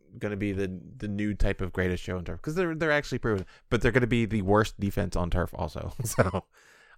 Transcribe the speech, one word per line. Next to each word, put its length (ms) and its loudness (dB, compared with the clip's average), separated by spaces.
gonna 160 -4
be 160 -2
the, 260 -4
the 100 -8
new 280 -2
type 260 2
of 100 -4
greatest 320 0
show 140 -4
on 80 -8
turf, 160 -8
'cause 140 -6
they're, 200 0
they're 160 0
actually 280 0
proven, 260 0
but 120 2
they're 120 4
gonna 140 6
be 180 2
the 160 0
worst 380 4
defense 360 0
on 140 0
turf 240 2
also. 440 -6
<laughs> 60 -6
So, 400 0